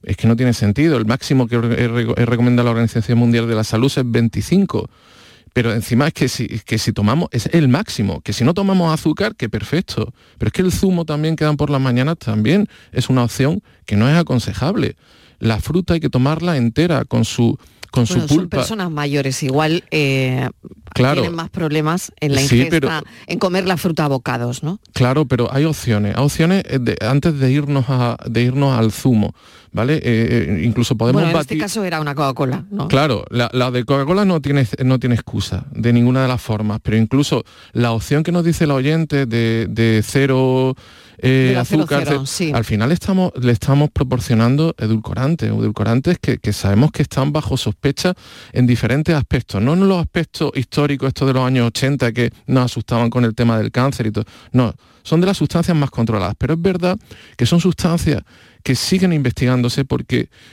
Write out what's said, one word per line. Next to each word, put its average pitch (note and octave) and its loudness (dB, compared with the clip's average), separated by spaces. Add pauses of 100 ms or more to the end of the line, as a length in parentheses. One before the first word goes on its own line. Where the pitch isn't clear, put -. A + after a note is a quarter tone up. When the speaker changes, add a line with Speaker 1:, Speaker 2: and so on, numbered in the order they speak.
Speaker 1:
es - -6
que A2+ 0
no A#2 4
tiene B2 2
sentido. C3+ 2
El A2 0
máximo B2+ 0
que A#2 0
re-, A#2+ 0
re-, A#2 0
recomienda A#2+ 2
la A#2 2
Organización A#2 0
Mundial A#2 2
de A#2 0
la G#2+ 0
Salud A#2+ 0
es C3+ 0
veinticinco. A#2+ 0 (640)
Pero A#2 0
encima A#2+ 0
es D#3+ -2
que B2+ -2
si, - -6
que A2+ -6
si G#2+ -2
tomamos, A#2 0
es A#2+ -4
el D#3+ 4
máximo, A2 0
que - -8
si A2+ 0
no E3+ 4
tomamos F#3 2
azúcar, E3 -2
que A2 -6
perfecto. - -4 (240)
Pero - -2
es - -2
que - -2
el F#3 2
zumo F3+ 0
también D#3 -2
que D#3 -2
dan D3+ 2
por D3 0
las C#3 0
mañanas C3+ 0
también A#2 0 (240)
es - -2
una B2+ 2
opción C#3+ -2 (240)
que G2+ 0
no A2+ 4
es D#3 4
aconsejable. D3+ 0 (440)
La A2 0
fruta F3 -2
hay D#3+ -2
que D3+ -2
tomarla D#3 0
entera, B2+ 0
con A#2 0
su, - 0 (340)
con A#2+ 2
Speaker 2:
Bueno, F3+ 0
Speaker 1:
su D#3 -4
Speaker 2:
son D3 4
Speaker 1:
pulpa. F3 -2
Speaker 2:
personas F3+ -4
mayores, C#3+ -2
igual, D#3 0
eh, C3 0 (460)
Speaker 1:
Claro. B2+ 2
Speaker 2:
tienen E3+ -2
más E3 -8
problemas D#3 -2
en C#3 0
la C3+ 2
Speaker 1:
Sí, C3+ 2
Speaker 2:
ingesta, C3 2 (100)
Speaker 1:
pero - 0 (380)
Speaker 2:
en E3+ -4
comer F#3 0
la F3+ 0
fruta E3 -2
a - 0
bocados, B2 -4
¿no? F3 -6 (140)
Speaker 1:
Claro, C3 2
pero A#2+ -2
hay C#3 2
opciones, G#2+ -2
hay C3 0
opciones, E3 2
eh, C3+ 0
de, A#2 -2
antes C#3 0
de C3 2
irnos C#3+ 0
a, B2 0 (120)
de A2+ 0
irnos C3 2
al A2+ 2
zumo, A#2 0 (380)
¿vale? B2+ 0
Eh, - -2
eh, A2+ 0
incluso A#2+ 0
podemos B2+ 2
Speaker 2:
Bueno, E3 2
en E3 0
este - -4
Speaker 1:
batir D#3 -2
Speaker 2:
caso G#3 -4
era E3 -4
una D3 -4
Coca-Cola, C3+ -2
¿no? - -6
Speaker 1:
Claro, C3+ 0
la, A#2+ -2
la B2+ 0
de B2 -2
Coca-Cola C#3+ 0
no E3+ 2
tiene, C#3 0 (160)
no B2+ 2
tiene B2 0
excusa, G2+ -6
de A#2 0
ninguna B2+ 4
de B2+ 0
las B2 -2
formas, G#2+ -4
pero A2 0
incluso C3 0 (260)
la A#2+ 0
opción C#3+ 0
que E3+ -2
nos F3 2
dice E3 2
la C#3+ 2
oyente C#3+ 0
de, A2+ 0
de A2 2
cero... C3 2 (440)
Eh, C3 4
Speaker 2:
De B2+ 2
la B2 2
Speaker 1:
azúcar, D3 0
Speaker 2:
cero - -4
cero, C3+ 0
Speaker 1:
ce-, F3 -4
Speaker 2:
sí. D3 -2
Speaker 1:
al A#2 0
final A2+ 0
estamos, F#3 0 (100)
le B2 4
estamos C#3+ 2
proporcionando B2+ 0
edulcorantes, A2 -2
edulcorantes A2 0
que, - -2
que G#2 -2
sabemos G2+ 2
que D3+ -2
están C#3 -2
bajo C#3+ -2
sospecha C#3 -2 (380)
en B2 2
diferentes C3 0
aspectos, B2 -2
no B2+ 2
en F#3+ 4
los F#3 2
aspectos D#3+ -4
históricos, C3 -2 (280)
estos C3+ -2
de C3 2
los C3 2
años B2+ 2
ochenta, C3 0
que A#2 0 (160)
nos C3 2
asustaban A#2 -2
con B2 2
el A2 0
tema A#2+ 2
del A2 -2
cáncer B2+ -2
y G#2+ -2
todo, G#2+ -4 (260)
no, B2 2 (300)
son E3 2
de F#3 2
las G3 0
sustancias E3+ 0
más C#3+ 0
controladas, A2 -2
pero D3+ 0
es E3 -6
verdad F3+ 0 (400)
que B2 2
son E3+ 4
sustancias E3 0 (400)
que C3 -2
siguen F3+ 0
investigándose B2+ 0
porque, - -4 (240)